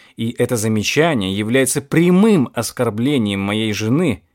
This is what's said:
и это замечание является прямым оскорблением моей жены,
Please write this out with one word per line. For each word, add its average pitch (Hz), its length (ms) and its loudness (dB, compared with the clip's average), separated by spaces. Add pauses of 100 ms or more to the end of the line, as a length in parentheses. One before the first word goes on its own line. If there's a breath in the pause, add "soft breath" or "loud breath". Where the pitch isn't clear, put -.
(160 soft breath)
и 117 220 -4
это 123 180 0
замечание 110 800 0
является 127 460 0
прямым 180 720 4
оскорблением 113 880 -2
моей 107 340 -2
жены, 117 500 -2 (100)